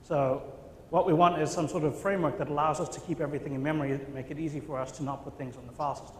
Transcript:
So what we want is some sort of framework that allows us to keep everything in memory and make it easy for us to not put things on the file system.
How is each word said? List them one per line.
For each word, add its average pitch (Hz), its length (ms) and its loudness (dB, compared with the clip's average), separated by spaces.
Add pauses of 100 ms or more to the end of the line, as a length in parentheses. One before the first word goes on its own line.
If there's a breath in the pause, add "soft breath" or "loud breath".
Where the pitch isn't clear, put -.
So 139 400 2 (480)
what 180 160 6
we 185 80 6
want 170 260 8
is 151 120 2
some 160 160 0
sort 156 160 0
of 143 120 2
framework 185 440 0
that 139 80 -2
allows 147 320 2
us 165 100 -2
to - 120 -10
keep 165 200 -4
everything 143 320 -4
in 135 80 -2
memory 147 300 0
and 135 200 -4
make 131 200 -8
it 147 80 -8
easy 156 200 -4
for 143 200 -6
us 131 140 -4
to 151 100 -6
not 135 200 -4
put 139 140 -12
things 127 180 -8
on 123 120 -16
the - 40 -14
file 147 220 -4
system. - 260 -14